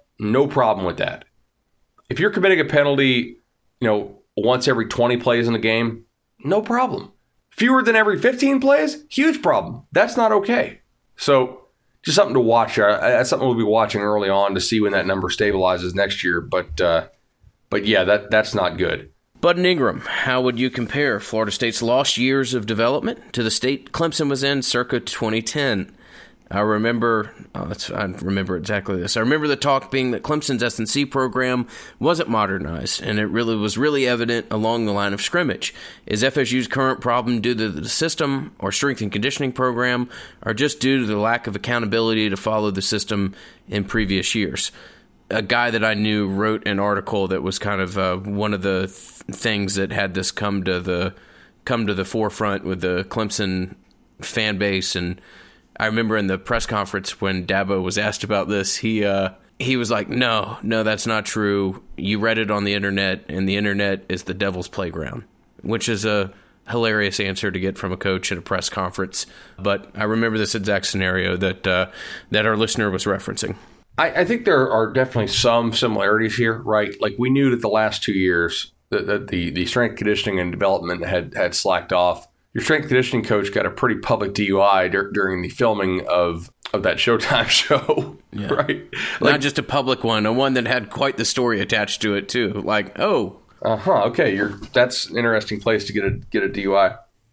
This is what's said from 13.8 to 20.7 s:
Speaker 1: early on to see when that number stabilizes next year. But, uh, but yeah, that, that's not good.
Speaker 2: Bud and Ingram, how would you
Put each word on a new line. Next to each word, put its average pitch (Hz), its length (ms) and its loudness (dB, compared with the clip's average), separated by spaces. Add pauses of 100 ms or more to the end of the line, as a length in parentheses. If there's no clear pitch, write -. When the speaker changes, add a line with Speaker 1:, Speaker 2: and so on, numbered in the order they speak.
Speaker 1:
early 104 260 2
on 98 260 2
to 92 60 -2
see 113 180 0
when 104 140 2
that 92 140 0
number 95 220 0
stabilizes 92 680 0
next 95 280 -2
year. 87 200 0
But, 78 380 -4
uh, 85 280 2 (600)
but 104 160 -2
yeah, 101 180 4
that, 101 260 2
that's 110 240 2
not 90 220 0
good. 87 340 -2 (300)
Speaker 2:
Bud 175 160 4
and 180 100 2
Ingram, 131 340 2
how - 400 -2
would 127 180 2
you 127 120 0